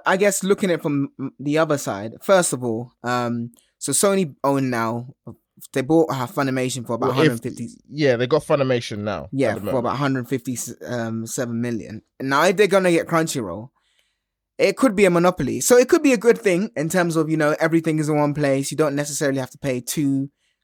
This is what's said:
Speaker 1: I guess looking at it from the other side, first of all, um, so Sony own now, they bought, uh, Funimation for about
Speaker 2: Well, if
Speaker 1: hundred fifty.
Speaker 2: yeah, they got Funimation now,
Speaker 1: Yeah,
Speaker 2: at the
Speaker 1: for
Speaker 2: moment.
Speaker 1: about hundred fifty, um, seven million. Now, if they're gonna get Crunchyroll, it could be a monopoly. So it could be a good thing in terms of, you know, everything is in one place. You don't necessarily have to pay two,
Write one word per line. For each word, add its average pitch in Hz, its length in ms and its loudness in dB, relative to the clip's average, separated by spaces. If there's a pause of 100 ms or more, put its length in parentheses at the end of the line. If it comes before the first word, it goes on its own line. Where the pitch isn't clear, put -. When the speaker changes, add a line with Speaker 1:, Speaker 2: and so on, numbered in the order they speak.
Speaker 1:
I 190 120 2
guess 196 260 2
looking 190 260 0
at 170 60 2
it 151 80 -6
from 143 260 -2 (300)
the 143 180 -2
other 156 220 0
side, 110 420 -8
first 185 320 4
of 127 100 -6
all, 120 280 -4 (120)
um, 120 480 -2 (280)
so - 140 -6
Sony 196 500 2
own 135 260 0
now, 120 460 -4 (580)
they 135 80 -2
bought, 156 300 4
uh, 127 160 -4
Funimation 131 580 -4
for 120 80 -4
about 117 220 -2
Speaker 2:
Well, 139 60 2
if 160 80 4
Speaker 1:
hundred 117 140 -4
fifty. 117 260 -10 (200)
Speaker 2:
yeah, 139 280 0
they 123 100 -2
got 151 160 2
Funimation 127 560 -2
now, 101 320 -6
Speaker 1:
Yeah, 135 180 0
Speaker 2:
at - 60 -2
the 107 60 -8
Speaker 1:
for 101 60 -10
Speaker 2:
moment. 123 180 -2
Speaker 1:
about 113 120 -2
hundred 135 320 -2
fifty, 127 280 -4 (280)
um, 113 400 -6
seven 120 360 -6
million. 113 400 -6 (200)
Now, 139 220 2
if 185 140 2
they're 208 100 4
gonna 185 240 4
get 165 160 2
Crunchyroll, 127 640 -4 (880)
it 190 200 2
could 233 180 2
be 202 100 6
a 185 40 6
monopoly. 170 520 2
So 247 160 6
it 247 120 6
could 320 140 4
be 277 100 6
a 233 40 2
good 226 200 4
thing 190 380 0
in 156 140 -2
terms 170 260 0
of, 160 140 0
you 160 80 0
know, 151 220 2
everything 160 400 0
is 151 100 -2
in 151 80 0
one 147 160 0
place. 139 360 0
You 143 80 -8
don't 139 180 0
necessarily 143 440 -2
have 127 120 -6
to - 60 -20
pay 127 220 -4
two, 139 500 -2 (340)